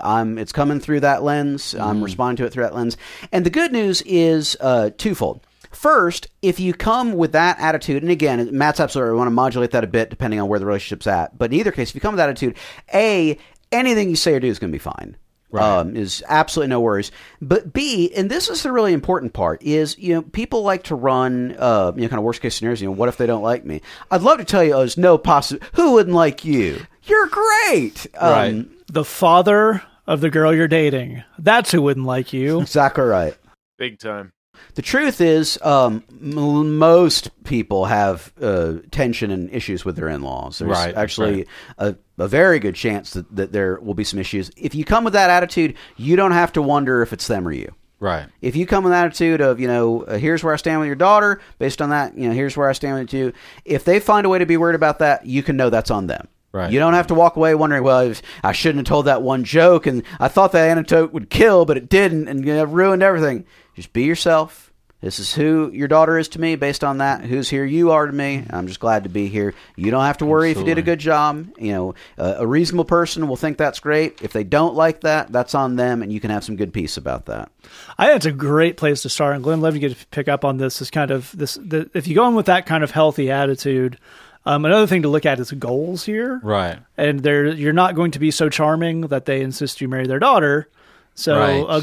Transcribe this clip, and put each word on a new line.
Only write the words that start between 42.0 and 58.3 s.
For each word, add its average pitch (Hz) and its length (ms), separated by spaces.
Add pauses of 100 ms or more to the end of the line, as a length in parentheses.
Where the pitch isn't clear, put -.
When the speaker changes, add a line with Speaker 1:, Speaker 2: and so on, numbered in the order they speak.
Speaker 1:
a, 85 60
a 92 40
very 156 320
good 101 160
chance 104 360
that, 92 240
that 95 160
there 95 300
will 104 140
be 104 80
some 101 160
issues. 95 360
If 139 200
you 151 100
come 226 180
with 220 100
that 196 160
attitude, 175 460 (220)
you 139 180
don't 190 160
have 170 220
to 160 80
wonder 139 400
if 113 120
it's - 140
them 95 200
or 82 40
you. 57 220 (260)
Speaker 2:
Right. 85 260 (160)
Speaker 1:
If 123 140
you 170 100
come 196 180
with 180 100
an 175 60
attitude 165 420
of, 131 180
you 127 80
know, 117 400
uh, 107 100
"Here's 156 260
where 160 100
I 151 40
stand 160 220
with 151 80
your 143 80
daughter, 202 440 (200)
based 135 220
on 147 80
that, 147 280
you 123 100
know, 113 60
here's 131 240
where 143 120
I 135 40
stand 135 260
with 127 140
you," 131 200 (320)
if 143 200
they 185 140
find 208 260
a 190 40
way 185 100
to 180 60
be 165 120
worried 170 180
about 151 240
that, 147 260
you 131 180
can 147 140
know 127 140
that's 113 200
on 98 160
them. - 200 (240)
Speaker 2:
Right. 95 200
Speaker 1:
You 120 80
don't 165 140
have 175 140
to 170 80
walk 170 200
away 160 200
wondering, 151 280
"Well, 127 180
if 120 200 (220)